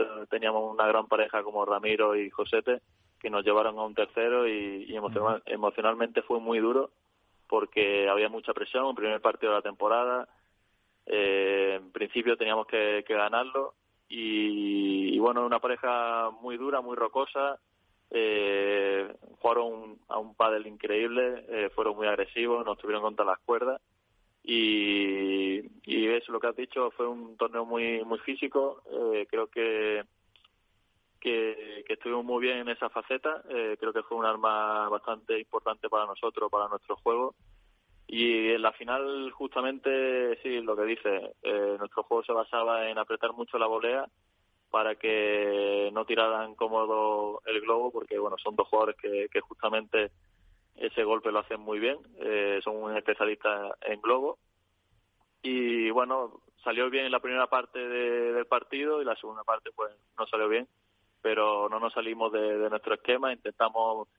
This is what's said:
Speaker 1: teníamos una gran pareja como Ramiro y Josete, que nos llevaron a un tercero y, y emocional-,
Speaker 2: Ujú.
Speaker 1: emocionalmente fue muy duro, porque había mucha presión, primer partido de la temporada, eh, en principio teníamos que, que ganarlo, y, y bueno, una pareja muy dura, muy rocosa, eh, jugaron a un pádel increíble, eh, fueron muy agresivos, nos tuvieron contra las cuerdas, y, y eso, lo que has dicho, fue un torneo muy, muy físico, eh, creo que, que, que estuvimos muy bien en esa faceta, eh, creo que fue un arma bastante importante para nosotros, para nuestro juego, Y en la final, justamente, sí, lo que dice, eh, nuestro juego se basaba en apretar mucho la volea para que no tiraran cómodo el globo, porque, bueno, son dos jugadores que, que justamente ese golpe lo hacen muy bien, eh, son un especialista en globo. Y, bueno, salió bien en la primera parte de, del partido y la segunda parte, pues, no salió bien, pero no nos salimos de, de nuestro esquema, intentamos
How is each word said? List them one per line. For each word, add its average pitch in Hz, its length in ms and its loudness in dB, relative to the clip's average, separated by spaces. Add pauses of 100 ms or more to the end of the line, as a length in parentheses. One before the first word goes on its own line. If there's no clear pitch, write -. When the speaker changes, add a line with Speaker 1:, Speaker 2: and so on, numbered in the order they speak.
(300)
Speaker 1:
teníamos 110 420 0
una 110 140 4
gran 110 220 4
pareja 107 340 2
como 104 220 -2
Ramiro 107 500 2
y 101 160 0
Josete, 113 500 0 (380)
que 113 120 -6
nos 101 140 0
llevaron 107 340 4
a 110 60 -2
un 107 100 -6
tercero 120 520 2
y, 101 400 -2
y 107 80 -8
emocional-, 107 460 0
Speaker 2:
Ujú. - 120 -8
Speaker 1:
emocionalmente 113 680 0
fue 120 160 -2
muy 113 220 0
duro, 120 300 2 (580)
porque 101 600 2
había 104 200 4
mucha 113 240 -4
presión, 127 420 -2
primer 107 260 -2
partido 110 320 2
de 104 60 4
la 101 40 0
temporada, 117 640 0 (800)
eh, 98 680 2
en 95 160 -14
principio 113 440 0
teníamos 110 300 0
que, 104 400 2
que 110 80 0
ganarlo, 123 600 0 (340)
y, 104 1080 0
y - 40 2
bueno, 120 280 4
una 120 140 2
pareja 120 720 0 (120)
muy 120 160 -8
dura, 135 240 -2
muy 123 140 -6
rocosa, 135 600 -2 (520)
eh, 101 1040 2 (240)
jugaron 117 600 0 (100)
a 110 100 -4
un 107 160 -8
pádel 110 320 4
increíble, 117 800 0
eh, 107 260 0
fueron 107 220 0
muy 107 100 -2
agresivos, 117 600 0
nos 101 100 -2
tuvieron 107 260 -2
contra 107 220 0
las 95 140 2
cuerdas, 123 420 0 (640)
y, 101 1160 0 (260)
y 110 240 0
eso, 117 240 -2
lo 113 60 -4
que 120 100 -2
has 113 80 -4
dicho, 123 360 -2
fue 120 160 -4
un 117 280 -10
torneo 117 280 -2
muy, 117 400 -2
muy 113 140 -4
físico, 135 640 -2 (100)
eh, 113 360 0
creo 110 200 -2
que, 107 560 0 (1160)
que, 110 640 -2
que 110 80 -6
estuvimos 120 300 -4
muy 120 180 0
bien 127 160 0
en 120 100 -6
esa 117 200 -4
faceta, 131 600 -4
eh, 113 300 -2
creo 110 140 -4
que 110 120 -2
fue 117 140 -6
un 113 60 0
arma 107 640 0
bastante 110 500 -2
importante 110 500 -4
para 107 180 0
nosotros, 107 440 -4
para 104 180 0
nuestro 101 280 -6
juego, 120 380 0 (760)
Y 113 440 2
en 113 100 2
la 110 100 2
final, 135 600 -4
justamente, 131 1080 0
sí, 123 180 -4
lo 110 160 -2
que 104 80 0
dice, 101 580 -2
eh, 101 360 0
nuestro 104 260 -4
juego 117 180 0
se 120 100 -4
basaba 113 560 0
en 110 100 -4
apretar 113 340 -2
mucho 120 260 -6
la 113 80 2
volea 117 420 -2 (640)
para 110 240 0
que 104 1000 0
no 110 120 -2
tiraran 110 500 0
cómodo 110 920 0
el 110 160 0
globo, 117 280 0
porque, 107 280 -6
bueno, 101 200 -2
son 107 160 -6
dos 104 140 2
jugadores 107 280 2
que, 101 320 -4
que 101 120 -2
justamente 110 720 -2 (640)
ese 113 260 -2
golpe 110 300 0
lo 104 80 2
hacen 107 200 -6
muy 107 200 -4
bien, 135 180 0 (220)
eh, 101 420 0
son 107 140 -4
un 107 200 -4
especialista 104 840 0
en 107 200 -4
globo. 127 380 2 (1040)
Y, 120 480 2
bueno, 123 520 0 (200)
salió 120 280 0
bien 135 160 0
en 127 60 -2
la 123 80 2
primera 127 280 0
parte 127 300 -2
de, 120 540 0
del 120 140 0
partido 143 560 0
y - 20 -4
la 113 120 0
segunda 110 260 -12
parte, 110 320 -2
pues, 107 180 -6 (240)
no 110 100 -4
salió 110 220 0
bien, 117 200 0 (540)
pero 107 460 2
no 110 120 -4
nos 117 120 0
salimos 113 380 -2
de, 107 280 0
de 107 120 0
nuestro 107 240 -2
esquema, 127 380 0
intentamos 113 720 -2 (120)